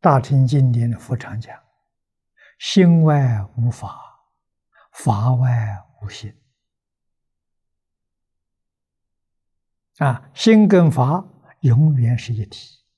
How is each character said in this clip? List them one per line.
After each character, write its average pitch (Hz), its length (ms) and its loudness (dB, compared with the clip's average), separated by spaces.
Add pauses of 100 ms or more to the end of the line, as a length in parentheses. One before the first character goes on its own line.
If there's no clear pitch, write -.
大 139 200 2
乘 135 260 0
经 131 240 0
典 117 180 -2
的 117 100 -6
佛 - 180 -10
常 110 240 -12
讲 - 200 -18 (1000)
：“心 170 420 4
外 139 400 2 (140)
无 117 120 -2
法， - 600 -14 (640)
法 117 420 -2
外 120 420 -2 (240)
无 104 80 -14
心。” 104 240 -18 (3750)
啊， 135 340 -4
心 214 360 4
跟 175 220 4
法 151 380 -2 (320)
永 147 360 2
远 120 200 0
是 - 160 -8
一 107 140 -8
体。 - 380 -20 (140)